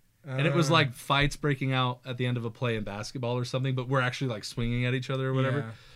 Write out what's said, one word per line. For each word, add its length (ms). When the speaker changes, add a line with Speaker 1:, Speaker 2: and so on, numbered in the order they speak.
Speaker 1:
And 220
it 60
was, 160
Speaker 2:
Uh. 40
Speaker 1:
like, 200
fights 420
breaking 380
out 320
at 120
the 80
end 120
of 80
a 60
play 260
in 80
basketball 520
or 80
something, 300
but 140
we're 100
actually, 300
like, 160
swinging 400
at 80
each 160
other 200
or 40
whatever. 260
Speaker 2:
Yeah. 120